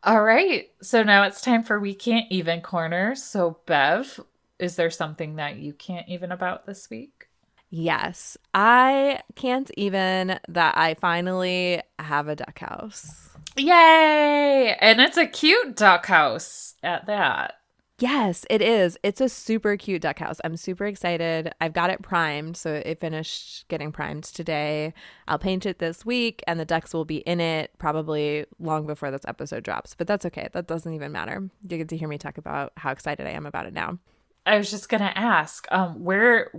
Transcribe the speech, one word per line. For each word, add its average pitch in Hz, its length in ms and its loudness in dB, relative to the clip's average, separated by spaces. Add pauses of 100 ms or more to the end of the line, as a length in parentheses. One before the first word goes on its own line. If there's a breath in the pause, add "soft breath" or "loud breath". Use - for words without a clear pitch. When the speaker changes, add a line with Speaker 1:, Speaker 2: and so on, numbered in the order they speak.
Speaker 1:
All 214 200 6
right. 262 480 4 (100)
So 226 220 2
now 202 220 6
it's 196 180 -4
time 233 200 2
for 220 160 -2
We 202 160 -4
Can't 226 360 -2
Even 170 320 -2
Corner. 175 520 -2
So, 180 520 -2
Bev, 170 520 2 (400)
is 180 180 -4
there 165 140 0
something 156 460 -8
that 147 200 -6
you 147 160 -12
can't 175 360 -14
even 180 240 -8
about 185 340 -6
this 196 220 -16
week? 233 400 -18 (400)
Speaker 2:
Yes. 165 680 -4 (180)
I 262 680 4 (160)
can't 262 400 -2
even 185 640 0 (100)
that 170 280 2
I 160 180 2
finally 180 880 -2 (160)
have 151 300 -2
a 151 80 -4
duck - 220 -14
house. - 680 -12 (280)
Speaker 1:
Yay! 294 1200 6
And 226 200 8
it's 277 180 4
a 330 80 4
cute 311 500 2
duck 185 300 6
house 156 760 2
at 175 240 -4
that. 160 480 -2 (440)
Speaker 2:
Yes, 240 500 0
it 214 140 2
is. 202 400 2
It's 202 180 -2
a 262 80 2
super 214 480 -2
cute 185 240 -6
duck 156 180 -4
house. 156 240 -8
I'm 165 140 -8
super 185 300 -6
excited. 165 720 -4
I've 160 140 -4
got 175 160 0
it 185 100 -4
primed, 160 560 -2
so 151 280 -4
it 160 140 -6
finished - 720 -10
getting 156 240 -6
primed 151 320 -8
today. 156 680 -4 (340 loud breath)
I'll 151 100 -2
paint 190 280 -2
it 190 140 -6
this 165 260 -6
week, 240 400 -2
and 165 120 -2
the 160 60 -4
ducks 165 300 -4
will 160 100 -2
be 156 140 -6
in 170 220 -2
it 160 380 -2
probably 151 680 -2 (120)
long 156 280 -4
before 147 240 -6
this 135 180 -8
episode - 360 -10
drops. - 300 -10
But 170 120 -6
that's 202 200 -2
okay. - 260 -8
That 175 140 -8
doesn't 165 280 -8
even 147 180 -10
matter. 151 380 -8 (180)
You 175 80 -8
get 160 140 -8
to 165 80 -8
hear 160 100 -6
me 147 80 -8
talk 143 220 -10
about 143 400 -8
how 143 120 -6
excited 147 360 -8
I - 60 -8
am 151 120 -10
about 147 220 -10
it - 80 -14
now. 85 240 -6 (480)
Speaker 1:
I 214 100 4
was 202 140 -2
just 202 180 -10
gonna 202 260 0
ask, 190 560 0
um, 175 320 -2
where, 214 460 4 (100)